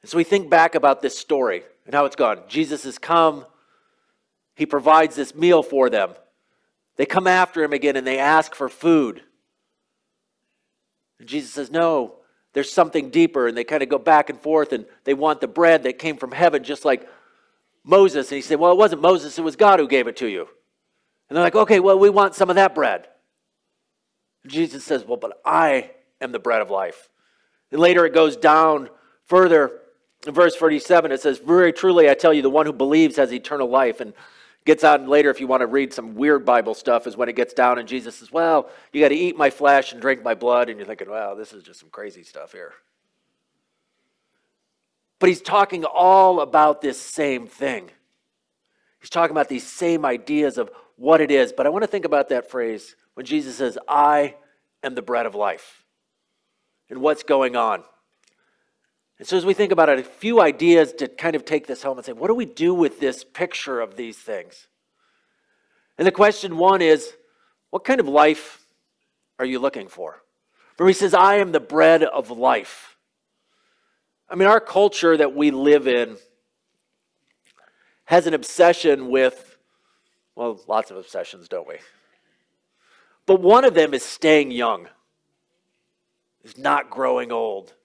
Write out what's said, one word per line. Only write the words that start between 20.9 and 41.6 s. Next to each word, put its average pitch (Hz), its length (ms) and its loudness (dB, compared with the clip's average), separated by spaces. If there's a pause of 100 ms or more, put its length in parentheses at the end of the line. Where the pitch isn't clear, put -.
And 143 80 -12
they're 170 80 2
like, 175 120 0
"Okay, 214 260 4
well, 196 180 4
we 202 100 8
want 196 260 2
some 196 140 0
of 349 60 0
that 381 180 4
bread." - 360 -4 (1300)
And 135 80 -20
Jesus 143 340 -6
says, - 180 -4
"Well, 120 140 -6
but 110 260 -12
I 151 480 0 (300)
am 127 100 -10
the 117 80 -10
bread 113 220 -2
of 95 80 -6
life." 95 400 -8 (640)
And 151 100 -2
later 175 240 4
it 160 80 -2
goes 160 240 2
down 156 520 2 (360)
further 170 560 4 (460)
in 147 60 -12
verse 165 220 4
thirty-seven, 160 580 0
it 131 80 -6
says, 139 180 -2
"Very 170 320 2
truly, 170 380 4
I 139 40 4
tell 160 200 2
you, 147 80 0
the 135 80 0
one 151 160 2
who 151 80 -6
believes 143 420 0
has 131 160 0
eternal 131 380 -8
life." 127 320 0
And 107 120 -14 (520)
gets 156 180 2
on 143 240 4
later, 143 220 4
if 131 100 -4
you 135 80 -8
want 127 140 0
to 120 60 -2
read 131 260 -4
some 113 220 -14
weird 139 300 0
Bible 113 280 0
stuff, 120 340 -2
is 104 80 -14
when 120 140 -4
it 117 80 -8
gets 123 160 -4
down 123 260 0
and 113 80 -14
Jesus 120 300 -12
says, 113 120 -20
"Well, 160 400 0 (220)
you 143 100 -2
gotta 143 140 4
eat 170 220 -4
my 143 120 2
flesh 139 440 0
and 120 80 -18
drink 127 200 -4
my 117 120 -4
blood." 120 340 0
And 110 100 -14
you're 101 80 -16
thinking, 98 240 -16
"Wow, 104 260 -10
this 107 180 -18
is 95 100 -20